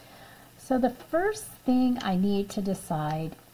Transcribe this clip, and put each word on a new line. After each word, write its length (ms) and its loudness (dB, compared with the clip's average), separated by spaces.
So 200 0
the 120 4
first 540 -2
thing 580 2
I 140 0
need 340 2
to 120 -4
decide 760 -2